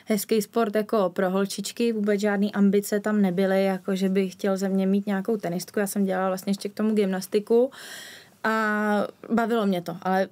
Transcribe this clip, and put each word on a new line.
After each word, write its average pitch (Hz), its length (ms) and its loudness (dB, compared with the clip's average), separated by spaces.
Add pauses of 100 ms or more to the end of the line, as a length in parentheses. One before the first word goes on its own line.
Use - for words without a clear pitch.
hezký 220 380 0
sport 214 320 -2
jako 208 400 0
pro 190 160 0
holčičky, 196 640 -2
vůbec 208 280 0
žádný 202 320 0
ambice 202 480 2
tam 214 220 2
nebyly, 190 420 2
jako 190 300 -2
že 190 140 0
by 190 200 0
chtěl 196 280 -2
ze 190 120 -2
mě 190 180 2
mít 202 200 2
nějakou 202 300 -2
tenistku. 180 440 -6
Já 202 60 0
jsem 196 180 -2
dělala 190 240 0
vlastně 190 220 -4
ještě 196 180 -4
k 202 60 -14
tomu 220 200 0
gymnastiku. 208 760 2 (800)
A 214 580 0 (240)
bavilo 226 360 2
mě 180 160 0
to, 175 200 -8
ale 190 300 2